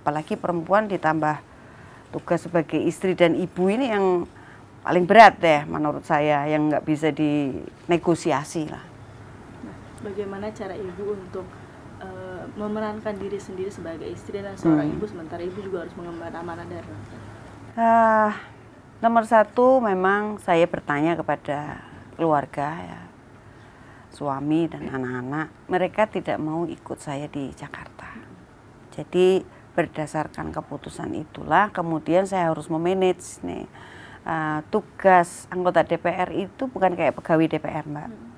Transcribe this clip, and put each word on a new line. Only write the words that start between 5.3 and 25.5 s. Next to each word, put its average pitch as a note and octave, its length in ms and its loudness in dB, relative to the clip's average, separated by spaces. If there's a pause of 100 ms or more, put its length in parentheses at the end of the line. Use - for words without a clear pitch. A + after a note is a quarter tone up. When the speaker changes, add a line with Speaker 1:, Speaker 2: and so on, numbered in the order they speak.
Speaker 1:
deh D3+ 320 4
menurut D3+ 400 -2
saya, D3 400 2
yang D3+ 240 2
nggak - 160 -2
bisa D3+ 240 0
dinegosiasi D3+ 1600 -2
lah. D3 100 -12 (800)
Speaker 2:
Nah, G#3 160 -16 (240)
bagaimana G3+ 540 -8
cara F#3+ 240 -10
Ibu F#3 320 -10
untuk, F#3+ 340 -8 (560)
eh, F#3 440 -12 (100)
memerankan G#3+ 640 -6
diri G3 180 -6
sendiri F#3+ 320 -8
sebagai E3 380 -10
istri F#3+ 340 -10
dan G3 160 -10
seorang D3+ 300 2
Speaker 1:
Hmm. D3+ 100 -2
Speaker 2:
ibu, F3+ 80 -4
sementara F3 380 -10
Ibu F#3 160 -8
juga F#3 260 -6
harus - 140 -14
mengemban E3+ 340 -10
amanah E3+ 320 -10
dari E3+ 220 -12
rakyat? - 340 -14 (560)
Speaker 1:
Ah, A3+ 560 6 (680)
nomor A#3 240 4
satu, B3 560 6
memang G3+ 580 2
saya E3+ 300 6
bertanya D#3+ 480 0
kepada D3 640 -4 (320)
keluarga, D3+ 540 0 (100)
ya, F3 220 -12 (1120)
suami D3 560 0
dan D3+ 160 -10
anak-anak, C3 640 -4 (160)